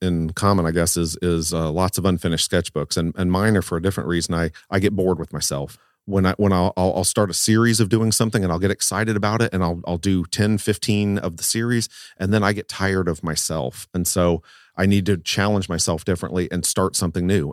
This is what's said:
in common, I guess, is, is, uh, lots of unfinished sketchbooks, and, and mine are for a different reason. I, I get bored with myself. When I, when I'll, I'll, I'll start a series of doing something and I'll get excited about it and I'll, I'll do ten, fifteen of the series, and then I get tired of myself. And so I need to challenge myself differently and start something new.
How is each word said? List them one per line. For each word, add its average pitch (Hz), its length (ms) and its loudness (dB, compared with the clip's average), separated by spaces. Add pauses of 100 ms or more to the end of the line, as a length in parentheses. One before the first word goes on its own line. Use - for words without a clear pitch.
in 85 280 0
common, 98 360 2
I 82 60 0
guess, 85 240 0
is, 82 260 -2
is, 82 320 0
uh, 80 160 -2
lots 90 260 -2
of 87 80 -2
unfinished 85 460 0
sketchbooks, 80 460 -2
and, 85 200 -2
and 90 140 0
mine 101 260 2
are 87 60 2
for - 140 -6
a 80 60 -4
different 95 260 -2
reason. 85 260 -2
I, 82 160 0 (200)
I 98 80 0
get 98 160 2
bored 92 240 2
with 80 160 -10
myself. 71 440 -6 (260)
When 98 200 2
I, 92 140 2
when 101 160 4
I'll, 90 220 2
I'll, 92 200 2
I'll 92 80 0
start 101 240 2
a 87 60 -6
series 113 460 4
of 98 100 0
doing 110 220 2
something 110 300 0
and 92 80 2
I'll 82 80 0
get 95 120 2
excited 107 440 -2
about 104 280 0
it 113 100 0
and 92 100 0
I'll, 85 240 -2
I'll 87 120 -2
do 92 260 2
ten, 104 320 0
fifteen 104 640 0
of 85 180 -6
the - 60 -14
series, 117 480 0 (260)
and 95 160 -2
then 107 100 4
I 104 120 2
get 90 120 -8
tired 95 420 0
of 80 140 -2
myself. 78 720 -4
And 90 140 -2
so 87 360 2 (320)
I 95 120 0
need 101 180 4
to 95 140 0
challenge 98 500 0
myself 85 380 -2
differently 90 440 -2
and 85 140 -4
start - 320 0
something 90 300 -2
new. 90 260 0